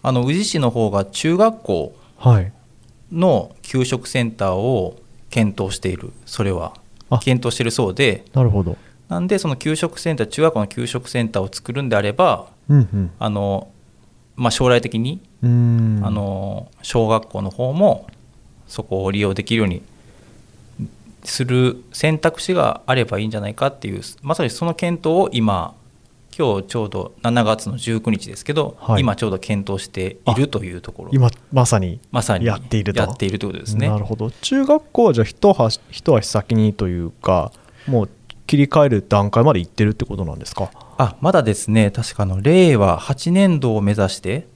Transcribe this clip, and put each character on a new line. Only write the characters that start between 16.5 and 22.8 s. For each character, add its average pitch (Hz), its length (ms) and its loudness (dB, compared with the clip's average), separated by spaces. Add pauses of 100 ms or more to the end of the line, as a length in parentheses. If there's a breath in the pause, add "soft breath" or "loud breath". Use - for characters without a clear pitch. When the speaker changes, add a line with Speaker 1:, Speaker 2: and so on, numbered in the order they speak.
Speaker 1:
小 113 260 0
学 110 200 0
校 98 140 -8
の 98 80 -6
方 127 220 -4
も 180 340 2 (600)
そ - 180 -10
こ 95 200 -4
を 95 60 0
利 98 100 -2
用 98 140 0
で 101 100 -4
き 117 100 -2
る 113 60 2
よ 110 40 2
う 98 40 0
に 87 140 -4 (1400 soft breath)
す - 200 -6
る 123 380 0 (100)
選 156 260 0
択 160 220 -2
肢 - 140 -2
が 143 320 0